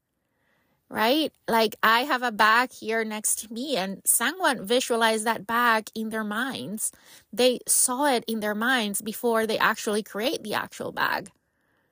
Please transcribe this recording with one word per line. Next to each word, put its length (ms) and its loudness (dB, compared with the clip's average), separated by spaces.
right? 460 0
Like, 360 2
I 180 6
have 220 -2
a 80 -2
bag 400 4
here 320 -4
next 360 -4
to 140 -12
me, 220 -4
and 300 -4
someone 600 0
visualized 600 2
that 220 -2
bag 460 2
in 160 -6
their 140 -4
minds. 680 -6
They 340 4
saw 380 2
it 220 2
in 120 -4
their 160 -2
minds 460 0
before 440 0
they 120 0
actually 460 0
create 400 -6
the 100 -6
actual 380 -6
bag. 380 -2